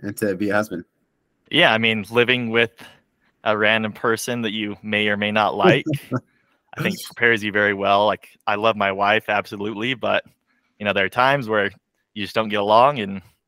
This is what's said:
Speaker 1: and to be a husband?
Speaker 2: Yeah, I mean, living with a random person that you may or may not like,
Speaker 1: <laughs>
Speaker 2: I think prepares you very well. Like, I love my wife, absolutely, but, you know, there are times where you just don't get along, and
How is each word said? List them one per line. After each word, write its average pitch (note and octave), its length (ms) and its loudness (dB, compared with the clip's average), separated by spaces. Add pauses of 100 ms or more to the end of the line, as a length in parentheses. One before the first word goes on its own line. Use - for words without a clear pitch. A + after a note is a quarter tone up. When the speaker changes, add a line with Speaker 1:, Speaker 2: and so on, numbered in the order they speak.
Speaker 1:
and G2+ 160 -10
to G2+ 180 -2
be G2 140 -4
a G2+ 40 0
husband? G#2 300 -4 (680)
Speaker 2:
Yeah, D3+ 220 4
I A2 60 2
mean, A2 320 0
living A#2+ 400 2
with A#2 200 2 (760)
a G#2+ 140 2
random G#2+ 340 0
person A#2+ 500 -4
that G#2+ 100 -2
you G#2 300 -6
may G#2+ 260 -2
or G#2 80 0
may G#2 160 -2
not G#2+ 240 2
like, A2+ 280 2 (160)
Speaker 1:
<laughs> - 120 -20 (680)
Speaker 2:
I - 40 -8
think G#2 220 -4
prepares A#2 380 0
you G#2 100 -4
very G#2 220 2
well. G2+ 320 2
Like, G2 220 -4 (180)
I G#2+ 80 0
love G#2+ 220 0
my G2 160 0
wife, G2+ 360 2
absolutely, G#2 640 -4
but, G2+ 300 -2 (540)
you G#2 80 -10
know, G2+ 60 2
there G2 120 2
are F#2+ 60 -2
times C3 380 0
where G2+ 220 0 (440)
you G#2+ 100 -8
just F2+ 100 -8
don't A2 140 0
get G#2 120 -2
along, A#2 400 4
and G2 200 -6 (280)